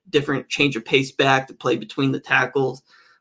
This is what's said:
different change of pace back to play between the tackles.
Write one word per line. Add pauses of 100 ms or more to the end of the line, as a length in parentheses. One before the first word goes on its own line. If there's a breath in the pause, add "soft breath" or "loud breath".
(120)
different
change
of
pace
back
to
play
between
the
tackles. (380 soft breath)